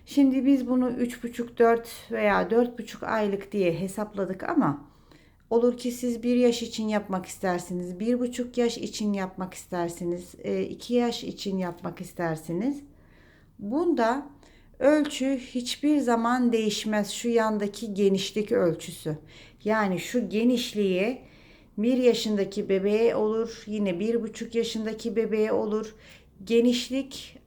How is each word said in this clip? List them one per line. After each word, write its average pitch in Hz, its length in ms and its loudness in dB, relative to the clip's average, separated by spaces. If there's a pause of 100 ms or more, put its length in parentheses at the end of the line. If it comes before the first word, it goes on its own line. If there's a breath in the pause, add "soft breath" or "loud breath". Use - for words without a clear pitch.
Şimdi 269 400 4
biz 262 220 4
bunu 254 240 2
üç 240 320 -4
buçuk, 233 360 -6
dört 233 300 4 (220)
veya 202 380 2
dört 233 300 2
buçuk - 240 -12
aylık 202 480 -2
diye 175 280 2
hesapladık 190 720 -4
ama 196 360 2 (640 soft breath)
olur 240 280 4
ki 247 140 -4
siz 240 320 -4
bir 247 120 2
yaş 240 280 4
için 220 240 -4
yapmak 202 380 -2
istersiniz, 180 760 -4
bir 240 200 0
buçuk 247 380 -4
yaş 233 200 0
için 208 360 -4
yapmak 185 400 -6
istersiniz, 175 920 -6
e, 196 180 -2
iki - 320 -6
yaş 240 300 0
için 190 340 -6
yapmak 175 440 -6
istersiniz. 175 840 -4 (760 soft breath)
Bunda 262 680 0 (540 soft breath)
ölçü 277 580 4
hiçbir 254 640 0
zaman 240 540 2
değişmez. 214 580 0
Şu - 180 -4
yandaki 214 640 0
genişlik 196 580 2
ölçüsü. 165 680 0 (460 loud breath)
Yani 202 360 0
şu 208 300 -2
genişliği 208 1000 0 (480 loud breath)
bir 240 200 2
yaşındaki 214 720 2
bebeğe 208 460 4
olur, 220 500 -2
yine 208 340 -2
bir 220 220 0
buçuk 226 340 -10
yaşındaki 220 600 -4
bebeğe 214 360 2
olur. 214 440 -2 (480 loud breath)
Genişlik 247 1040 0